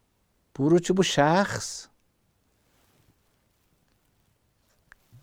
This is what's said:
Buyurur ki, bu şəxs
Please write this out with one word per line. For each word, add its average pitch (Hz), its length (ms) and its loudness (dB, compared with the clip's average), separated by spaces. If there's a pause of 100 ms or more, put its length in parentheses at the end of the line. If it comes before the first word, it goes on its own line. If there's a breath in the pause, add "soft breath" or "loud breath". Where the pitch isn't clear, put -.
(560)
Buyurur 156 240 2
ki, 185 160 -2
bu 190 80 2
şəxs 151 840 -2 (3250)